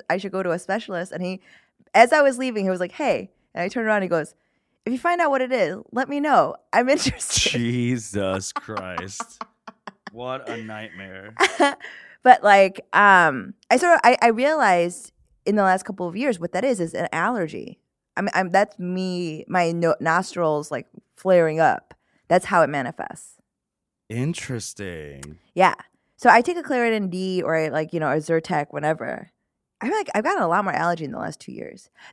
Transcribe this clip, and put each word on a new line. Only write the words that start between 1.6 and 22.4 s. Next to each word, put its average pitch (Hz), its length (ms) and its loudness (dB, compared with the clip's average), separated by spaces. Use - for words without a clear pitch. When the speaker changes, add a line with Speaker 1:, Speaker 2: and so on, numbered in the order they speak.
Speaker 1:
as 240 180 8
I 311 80 6
was 269 160 4
leaving, 240 280 -4
he 190 60 0
was 180 100 -4
like, 180 120 -6
"Hey." 196 380 -2
And - 80 -6
I 185 60 -4
turned 226 180 -4
around 214 120 2
and 190 60 -2
he 185 40 -4
goes, 165 260 -2
"If 226 80 -6
you 262 60 -4
find 349 220 0
out 320 100 0
what 269 100 0
it 254 120 -4
is, 190 240 0
let 262 160 -4
me 285 100 -4
know. 240 380 2
I'm 247 160 4
<laughs> 277 80 4
interested." - 560 -2
Speaker 2:
Jesus 117 1000 -2
Christ. 92 880 -12
What 123 380 -10
a 117 140 -10
nightmare. 104 720 -14
Speaker 1:
<laughs> 277 180 0
But, 254 200 6
like, 196 380 6
um, 175 640 6
I 233 60 4
sort 349 180 4
of, 311 80 4
I, 240 180 6
I 233 100 6
realized 214 840 0
in 202 100 0
the 208 80 2
last 190 220 2
couple 190 240 -8
of 170 80 -10
years 226 240 -2
what 170 140 -6
that 190 100 -2
is, 247 160 0
is 170 120 -4
an 165 200 -4
allergy. 180 640 -4
I 185 60 -4
mean, 202 120 -4
I'm, 185 160 0
that's 202 300 2
me, 180 640 -6
my 175 240 0
no-, 170 300 2
nostrils, 160 720 -2
like, 131 160 -8
flaring 165 460 4
up. - 340 0
That's 180 200 2